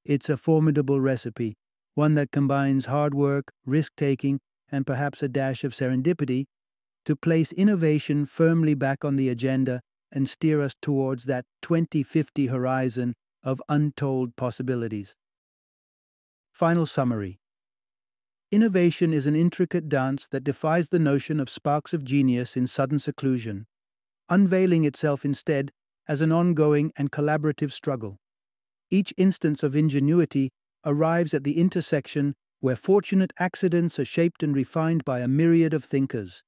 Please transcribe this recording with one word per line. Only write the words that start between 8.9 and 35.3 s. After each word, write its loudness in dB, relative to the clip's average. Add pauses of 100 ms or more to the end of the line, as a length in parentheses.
on 0
the 2
agenda -2 (280)
and -2
steer 0
us -4
towards -2
that -4 (180)
twenty 0
fifty -2
horizon -2 (300)
of -4
untold -2
possibilities. -6 (1400)
Final 2
summary. -4 (1120)
Innovation 2
is 0
an 2
intricate 0
dance -2
that -6
defies 0
the 0
notion 0
of -6
sparks -4
of -6
genius 0
in 0
sudden -2
seclusion, -4 (640)
unveiling 4
itself -2
instead -2 (360)
as -2
an 2
ongoing 2
and -2
collaborative -2
struggle. -8 (760)
Each 0
instance 0
of 0
ingenuity 2 (340)
arrives 0
at -2
the -2
intersection 0 (280)
where 0
fortunate 2
accidents 0
are -2
shaped -2
and 0
refined -2
by -4
a -4
myriad 4